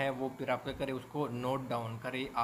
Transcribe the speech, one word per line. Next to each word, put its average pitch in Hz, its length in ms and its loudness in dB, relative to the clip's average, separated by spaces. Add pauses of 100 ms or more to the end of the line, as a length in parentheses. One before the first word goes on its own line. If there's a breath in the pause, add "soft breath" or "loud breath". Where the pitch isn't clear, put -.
है 139 180 4
वो 131 100 2 (100)
फिर 127 120 0
आप 123 140 2
क्या 135 140 -2
करें, 135 140 0
उसको 131 360 -2
note 127 400 0
down 117 340 -2
करें, 131 260 -2 (160)